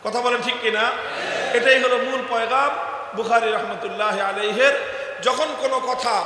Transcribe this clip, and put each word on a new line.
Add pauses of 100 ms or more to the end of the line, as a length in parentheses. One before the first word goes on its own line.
কথা
বলেন
ঠিক
কিনা? (600)
এটাই
হলো
মূল
পয়গাম (460)
বুখারী
রহমতুল্লাহ
আলাইহের। (500)
যখন (140)
কোনো
কথা